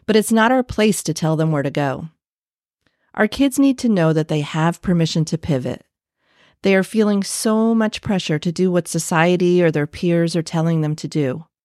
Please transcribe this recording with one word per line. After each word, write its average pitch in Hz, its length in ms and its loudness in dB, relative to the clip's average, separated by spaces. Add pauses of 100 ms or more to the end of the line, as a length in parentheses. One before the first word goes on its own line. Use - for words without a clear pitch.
But 214 80 0
it's 214 160 2
not 226 200 4
our 262 120 2
place 214 400 0
to 151 100 -4
tell 160 220 0
them 160 160 0
where 143 100 0
to 139 80 -2
go. 143 380 -4 (1040)
Our 214 140 0
kids 269 320 -2
need 277 200 2
to 240 100 -2
know 165 220 2
that 156 180 0
they 156 120 -2
have 160 400 -2
permission 165 440 0
to 160 120 -6
pivot. 127 480 -4 (760)
They 196 120 2
are 190 80 2
feeling 208 400 0
so 226 520 0
much 214 260 -2
pressure 175 380 -2
to 175 120 -4
do 180 200 0
what 175 160 0
society 175 760 2
or 170 80 4
their 147 160 0
peers 170 500 0
are 170 60 0
telling 165 400 -2
them 151 140 -2
to 156 120 -12
do. 147 380 -2 (200)